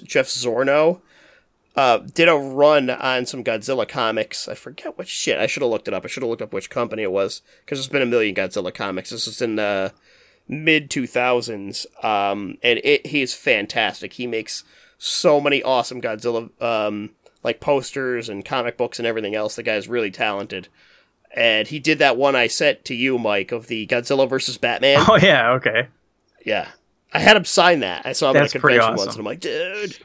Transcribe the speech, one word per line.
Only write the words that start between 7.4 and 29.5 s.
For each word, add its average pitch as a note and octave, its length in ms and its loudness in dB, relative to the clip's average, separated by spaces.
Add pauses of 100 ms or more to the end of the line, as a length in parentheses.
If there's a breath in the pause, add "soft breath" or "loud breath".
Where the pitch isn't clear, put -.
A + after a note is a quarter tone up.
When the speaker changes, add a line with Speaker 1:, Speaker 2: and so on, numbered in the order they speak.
Speaker 1:
'cause C#3+ 140 -8
there's C3 80 -8
been C#3+ 160 0
a - 40 2
million A2 280 2
Godzilla F#2 380 -4
comics. F#2 380 -6
This A2 140 -8
was A2 160 -8
in A2+ 140 -2
the G2+ 360 0 (560 soft breath)
mid D#3 440 0
two C3 160 -4
thousands, A#2 800 -2 (160)
um, G2+ 580 -2
and A#2+ 220 2
it, C#3 240 2
he's C3 260 -2
fantastic. G#2 800 -2
He B2 140 -10
makes A2 360 -8 (360 soft breath)
so D3+ 420 2
many C#3+ 220 2
awesome B2+ 360 0
Godzilla, A#2 520 -4 (100)
um, G#2+ 500 -2 (320)
like, A#2+ 160 -4
posters B2+ 720 -2
and G2+ 160 -10
comic C3 320 -4
books A#2 220 -4
and A2+ 80 -2
everything A2 260 -4
else. G#2+ 220 -4
The - 80 -10
guy's G#2+ 240 -2
really A2 240 -2
talented. G2+ 560 -6 (680 soft breath)
And A2 340 2
he D#3 100 -8
did D#3 180 0
that C3 200 4
one C#3 180 2
I A#2+ 120 4
sent - 380 0
to C#3 80 -8
you, B2+ 240 0
Mike, G#2 340 -2
of A#2 140 -6
the A2 220 -6
Godzilla B2+ 420 2
versus C3 300 -4
Batman. C3+ 500 4
Speaker 2:
Oh, G#3+ 100 8
yeah, C3+ 340 6
okay. A#2+ 340 0 (580)
Speaker 1:
Yeah. G#2 220 -2 (460)
I D#3 60 -2
had G#3 160 8
him F#3+ 100 2
sign F3 340 4
that. F2+ 260 -4
I C3 60 -6
saw C#3 180 0
him C3+ 60 4
Speaker 2:
That's C#3+ 180 4
Speaker 1:
at C3 60 -4
a - 0 -
convention - 20 -14
Speaker 2:
pretty B2+ 180 6
awesome. A2+ 160 4 (100)
Speaker 1:
once, - 100 -6
and A2+ 60 -10
I'm G#2+ 40 -8
like, D3 140 -8
"Dude, F3+ 640 -6